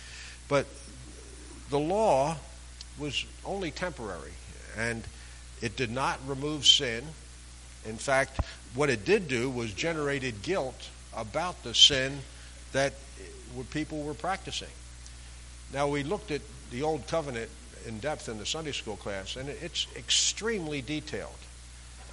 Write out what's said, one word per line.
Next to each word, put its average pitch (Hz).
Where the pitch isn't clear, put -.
But 139
the 143
law 160
was 139
only 185
temporary, 110
and 117
it 110
did 120
not 139
remove 139
sin. 120
In 110
fact, 135
what 139
it 110
did 190
do 131
was 117
generated 139
guilt 143
about 127
the 117
sin 139
that 135
w-, 123
people 151
were 151
practicing. 165
Now, 143
we 143
looked 175
at 143
the 123
Old 151
Covenant 139
in 113
depth 143
in 113
the 101
Sunday 156
school 110
class, 98
and 135
it's -
extremely 160
detailed. 123